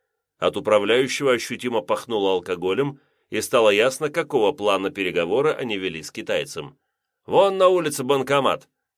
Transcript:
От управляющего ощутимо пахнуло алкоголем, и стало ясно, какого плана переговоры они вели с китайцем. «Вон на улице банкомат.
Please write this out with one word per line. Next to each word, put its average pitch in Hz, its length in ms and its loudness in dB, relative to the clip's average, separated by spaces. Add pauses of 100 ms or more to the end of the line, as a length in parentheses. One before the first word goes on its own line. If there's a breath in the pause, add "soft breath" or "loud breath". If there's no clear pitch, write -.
(380)
От 90 200 0
управляющего 113 760 2
ощутимо 117 480 -4
пахнуло 104 520 -2
алкоголем, 95 640 -2 (300 soft breath)
и 107 100 -6
стало 113 300 4
ясно, 131 400 2
какого 143 420 0
плана 98 380 0
переговоры 92 640 0
они 110 260 -4
вели 82 260 -6
с - 80 -16
китайцем. 78 640 -8 (480)
«Вон 190 320 2
на 185 120 6
улице 156 340 0
банкомат. 135 640 0 (300)